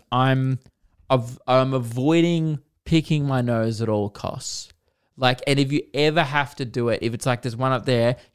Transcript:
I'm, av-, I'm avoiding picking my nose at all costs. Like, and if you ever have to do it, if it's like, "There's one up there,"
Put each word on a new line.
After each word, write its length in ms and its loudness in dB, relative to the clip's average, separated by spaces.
I'm, 480 2
av-, 360 0
I'm 280 4
avoiding 840 0
picking 420 0
my 140 0
nose 400 0
at 80 0
all 200 0
costs. 600 -10
Like, 280 2
and 140 2
if 140 0
you 80 0
ever 300 2
have 320 -4
to 100 -6
do 220 -2
it, 140 0
if 120 -2
it's 120 -10
like, 160 0
"There's 160 -6
one 160 0
up 120 -4
there," 300 2